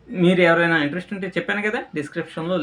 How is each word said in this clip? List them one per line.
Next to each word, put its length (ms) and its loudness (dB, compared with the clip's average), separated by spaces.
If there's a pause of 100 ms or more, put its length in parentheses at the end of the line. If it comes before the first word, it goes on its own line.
(220)
మీరు 180 4 (100)
ఎవరైనా 360 4
ఇంట్రెస్ట్ 300 -6
ఉంటే 200 -8
చెప్పాను 320 -4
కదా, 120 -4 (180)
డిస్క్రిప్షన్లో 640 -6